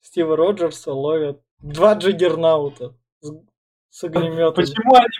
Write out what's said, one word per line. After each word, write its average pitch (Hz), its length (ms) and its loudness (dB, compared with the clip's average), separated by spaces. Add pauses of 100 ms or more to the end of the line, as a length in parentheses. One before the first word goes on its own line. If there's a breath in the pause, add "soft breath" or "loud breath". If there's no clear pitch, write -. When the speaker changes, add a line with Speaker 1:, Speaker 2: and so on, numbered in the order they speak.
Speaker 1:
Стива 160 360 -4
Роджерса 170 560 -4
ловят 143 480 -6 (180)
два 165 360 2
джаггернаута 160 1000 -2 (260)
с, 147 100 -16 (600)
с - 140 -18
огнемётами. 165 600 0
Speaker 2:
Почему 220 300 2
они, 240 120 8 (120)